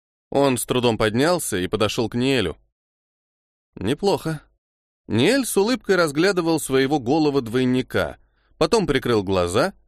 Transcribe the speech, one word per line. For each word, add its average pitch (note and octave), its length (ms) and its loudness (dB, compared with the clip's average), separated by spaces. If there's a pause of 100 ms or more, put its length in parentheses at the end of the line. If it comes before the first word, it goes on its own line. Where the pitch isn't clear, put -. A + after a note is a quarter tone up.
(360)
Он C#3 220 2
с - 80 -8
трудом B2 320 0
поднялся B2 600 0
и F2+ 100 -2
подошел G#2+ 420 -2
к - 60 -10
Ниэлю. A#2+ 420 -2 (1160)
"Неплохо". D3+ 680 -2 (640)
Ниэль G#3 400 2
с - 100 -6
улыбкой G3+ 400 0
разглядывал E3 640 0
своего C3+ 400 0
голого C#3 440 0
двойника, A#2+ 720 -2 (400)
потом E3 300 2
прикрыл B2 340 0
глаза F#2+ 540 0 (120)